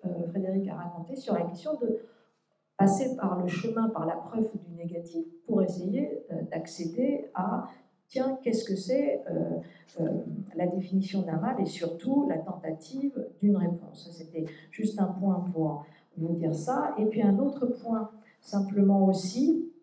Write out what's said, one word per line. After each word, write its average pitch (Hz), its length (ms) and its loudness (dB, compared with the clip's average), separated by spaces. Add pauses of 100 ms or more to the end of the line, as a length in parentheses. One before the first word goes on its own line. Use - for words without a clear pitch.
euh, 170 240 -2
Frédéric 190 400 0
a - 60 -6
raconté 175 400 -10
sur 254 180 -2
la 170 80 2
question 233 400 -4
de 220 180 0 (760)
passer 262 400 4
par 180 220 0
le 180 80 0
chemin, 226 420 0
par - 160 -2
la 165 100 0
preuve 220 340 -2 (160)
du 175 100 -16
négatif, 170 500 -6 (200)
pour 196 160 4
essayer, 185 720 0
euh, 165 100 -4 (100)
d'accéder 180 800 -2
à, - 340 -2 (400)
tiens, 262 360 0
qu'est-ce 226 200 0
que 196 120 -2
c'est, 285 540 0
euh, 165 280 -2 (420)
euh, 160 100 2 (460)
la 175 120 2
définition 190 560 0
d'un 160 140 0
mal 240 220 0
et 196 60 4
surtout 247 640 0
la 160 80 2
tentative 185 880 -4 (140)
d'une 202 160 6
réponse. 175 560 -2
C'était 160 320 -6 (260)
juste 202 300 0
un 185 60 4
point 185 440 0
pour 156 340 0 (320)
vous 170 180 0
dire 165 200 0
ça. - 420 -2
Et 214 80 2
puis 220 180 2
un 196 160 6
autre 277 260 0
point, 226 460 -2 (300)
simplement 196 640 4
aussi 240 680 2 (120)